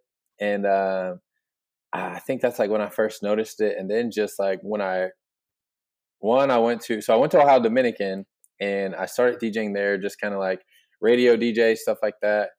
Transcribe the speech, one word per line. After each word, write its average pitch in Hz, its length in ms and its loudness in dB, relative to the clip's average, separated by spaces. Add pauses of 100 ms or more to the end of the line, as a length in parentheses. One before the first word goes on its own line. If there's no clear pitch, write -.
(400)
and, 101 260 -2
uh, 95 500 0 (800)
I 90 260 -8
think 131 220 -6
that's, 120 180 -2
like, 104 100 0
when 107 120 0
I 104 80 -6
first - 320 -4
noticed 107 400 -2
it. 104 160 0
And 95 120 -8
then 113 220 -2
just, 104 280 -4
like, 95 220 -2
when 104 200 -6
I, 92 280 -2 (1080)
one, 131 300 2
I 120 80 4
went 117 240 0
to, 110 200 -4
so 117 120 2
I 113 40 6
went 147 140 2
to 160 100 8
Ohio 139 180 6
Dominican, 110 680 0 (340)
and 98 360 -4
I 92 100 -6
started 123 340 0
D 113 100 -4
Jing 104 240 -4
there, 101 240 -2
just 98 220 -8
kinda, 101 180 -6
like, 95 240 -4 (380)
radio 120 360 4
D 117 160 0
J, 113 240 4
stuff 110 260 -4
like 107 200 -2
that. 104 360 0